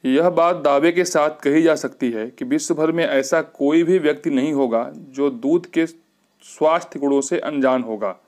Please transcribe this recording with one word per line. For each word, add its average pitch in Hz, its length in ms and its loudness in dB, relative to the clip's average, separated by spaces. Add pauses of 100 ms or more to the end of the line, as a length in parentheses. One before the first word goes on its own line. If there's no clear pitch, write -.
यह 143 260 2
बात 170 260 2
दावे 147 360 2
के 175 120 0
साथ 151 260 0 (120)
कही 151 200 2
जा 160 140 4
सकती 127 340 -4
है 113 180 -6
कि 127 160 -12
विश्व 147 300 -2
भर 160 180 0
में 165 120 -2
ऐसा 139 380 0
कोई 156 400 0
भी 180 160 2
व्यक्ति 151 320 -2
नहीं 143 220 0
होगा 127 380 0 (200)
जो 139 220 -2
दूध 143 340 -2
के 165 200 -2
स्वास्थ्य - 1120 -4
गुणों 139 200 2
से 170 200 -4
अनजान 131 420 0
होगा। 104 320 -6 (140)